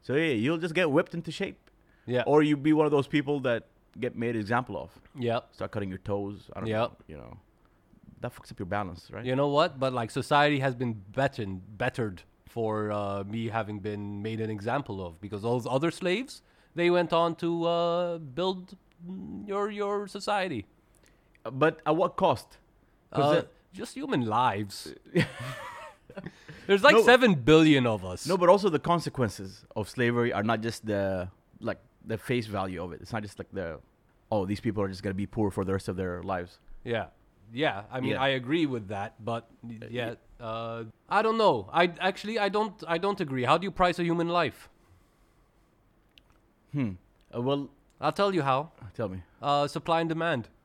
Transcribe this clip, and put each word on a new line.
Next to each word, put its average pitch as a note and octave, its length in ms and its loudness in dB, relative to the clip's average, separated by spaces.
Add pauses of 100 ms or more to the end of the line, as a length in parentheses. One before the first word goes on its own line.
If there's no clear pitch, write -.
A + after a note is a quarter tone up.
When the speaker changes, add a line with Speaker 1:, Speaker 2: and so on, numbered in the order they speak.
Speaker 1:
so, B2 140 -4
yeah, D#3+ 180 2
you'll B2 240 0
just D#3+ 160 -6
get E3+ 160 2
whipped D#3+ 240 2
into E3 180 -8
shape. - 380 -10 (360)
Speaker 2:
Yeah. A#2+ 200 0
Speaker 1:
Or D3 180 8
you D3 140 4
be D3+ 160 4
one D3+ 120 6
of D3 60 2
those C#3 160 2
people D3 340 0
that A#2+ 260 -2 (320)
get A#2+ 180 -4
made A#2 180 -2
an A2 60 -2
example A#2 360 -2
of. C#2 120 -8 (280)
Speaker 2:
Yeah. A#2+ 220 -2 (120)
Speaker 1:
Start - 200 -8
cutting G2+ 180 -6
your F#2+ 100 -8
toes. G2+ 560 -6
I G2 40 -10
don't A2 80 -6
Speaker 2:
Yeah. G#2+ 120 -2
Speaker 1:
know, - 120 0 (160)
you D#2 100 -14
know. A#1+ 200 -16 (840)
That A#2+ 140 -8
fucks - 160 -20
up - 80 -16
your G2+ 60 -6
balance, F2+ 460 -6
right? A2+ 120 -12
Speaker 2:
You B2+ 120 0
know C#3+ 140 2
what? D3 300 2
But, C3 140 0
like, A#2 180 -4
society D3 480 4
has C3+ 160 0
been A#2+ 180 -2 (180)
betten-, G#2 500 -2 (160)
bettered A2 460 -4 (240)
for, G#2+ 440 -2
uh, G2+ 320 -2
me A2+ 240 -6
having G#2 320 -4
been G#2 420 -6
made A2 200 -6
an A2 80 -4
example G#2+ 560 -4
of. E2 160 -14
Because G2+ 220 -10
those A#2+ 240 0
other C3+ 240 0
slaves, F#3+ 500 -4 (340)
they F3 140 2
went F3 240 2
on E3+ 220 2
to, E3+ 300 -2
uh, E3+ 520 0
build, F3+ 580 -4 (320)
mm, F#3+ 400 -12
your, G3+ 220 -2
your G3+ 380 -4
society. F#3+ 580 -4 (800)
Speaker 1:
Uh, A#2 60 -6
but D#3 340 2
at D#3 100 2
what F3 220 0
cost? D#3 400 0 (540)
'Cause C3 120 0 (140)
Speaker 2:
Uh, - 40 4
Speaker 1:
the - 60 -10 (260)
Speaker 2:
just G3+ 220 -12
human B3+ 300 -2
lives. G#2+ 680 -2 (200)
Speaker 1:
<laughs> - 1500 -12
Speaker 2:
There's, G3 160 4
like, G#3 120 10
Speaker 1:
No. A3+ 80 10
Speaker 2:
seven A#3+ 320 8
billion D3 500 8
of G#2 200 0
us. F2+ 200 -8
Speaker 1:
No, F3+ 120 2
but F3 100 6
also G3 220 8
the D3+ 100 2
consequences B2+ 840 -2 (100)
of G#2 140 -6
slavery A#2+ 420 0
are G2+ 120 -2
not A2 180 0
just A2+ 240 -6
the, F#2+ 440 -2 (300)
like, G#2+ 200 -6 (260)
the A2+ 120 -4
face B2 300 -2
value F#2+ 340 -4
of F2 120 -8
it. - 80 -14
It's - 100 -14
not A2 120 -6
just, G2+ 140 -14
like, - 140 -14
the, E2+ 280 -8 (520)
"Oh, G2+ 140 0
these G2+ 160 -2
people G#2+ 220 -2
are G2 40 0
just F#2+ 160 -10
gonna G2 100 -4
be G2 120 -4
poor G#2 260 -2
for G2 140 -2
the F#2+ 80 0
rest G2 160 -4
of F2+ 80 -6
their F2+ 260 -6
lives." F2+ 360 -8 (260)
Speaker 2:
Yeah. A2+ 220 -4 (440)
Yeah, A#2 400 -2
I B2+ 80 -6
mean, C3 120 -2
Speaker 1:
Yeah. C3 100 -2
Speaker 2:
I C#3 80 2
agree C3+ 360 0
with A#2 220 -4
that, G#2+ 360 -8
but G2 260 -6 (120)
y- A#2 200 -14
Speaker 1:
Uh, A2+ 80 -14
Speaker 2:
yeah, A#2 200 -6 (300)
Speaker 1:
y- A#2+ 60 -14
Speaker 2:
uh, A2+ 380 -8 (260)
I G3 120 4
don't A3 160 2
know. D3 360 4
I F3 260 4
actually, G3+ 400 -2
I G3+ 100 2
don't, G#3 380 -2
I E3+ 100 0
don't G3 220 -2
agree. C3 240 -2
How C#3+ 140 6
do F3 80 -2
you F#3+ 60 -4
price F3+ 280 2
a F3 40 0
human E3+ 260 2
life? E3+ 400 -2 (2000)
Speaker 1:
Hmm. C3 200 -2 (440)
Uh, A#2+ 60 -4
well, C#3 280 -2 (320)
Speaker 2:
I'll D3+ 120 0
tell G3+ 200 0
you E3 100 2
how. C3+ 280 0 (240)
Speaker 1:
tell A2 140 -4
me. F#2 120 -10 (200)
Speaker 2:
Uh, C#3+ 260 2
supply E3 320 0
and E3 100 0
demand. D#3+ 400 -2 (160)